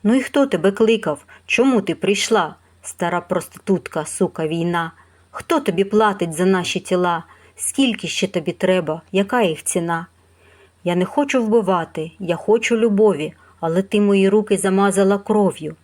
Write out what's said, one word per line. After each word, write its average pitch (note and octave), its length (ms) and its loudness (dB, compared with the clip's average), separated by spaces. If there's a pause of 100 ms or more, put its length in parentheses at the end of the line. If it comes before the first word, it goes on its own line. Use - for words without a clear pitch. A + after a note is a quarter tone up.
«Ну G#3+ 120 4
і C4 60 4
хто C#4 240 0
тебе F#3+ 260 0
кликав? A3 540 0 (200)
Чому B3 360 2
ти E3 140 -2
прийшла? G3 600 -2 (260)
Стара F3 400 -4
проститутка, - 840 -4
сука, E3 420 -4
війна. E3+ 440 -2 (400)
Хто - 280 -2
тобі G3 240 -2
платить G3 500 0
за E3+ 120 0
наші F#3 340 0
тіла? F3+ 440 -2 (320)
Скільки A#3+ 520 -2
ще - 200 -4
тобі F3 240 -4
треба? E3+ 500 0 (100)
Яка G3+ 300 0
їх E3 220 -2
ціна?» E3+ 440 -4 (760)
«Я F3 120 0
не F3+ 100 2
хочу C4+ 380 0
вбивати, F#3 760 0
я E3+ 160 -4
хочу A3+ 420 0
любові, G3+ 560 2 (260)
але E3 220 0
ти G#3 200 0
мої G3 280 4
руки G#3 280 2
замазала G3 600 2
кров'ю. F#3+ 680 -2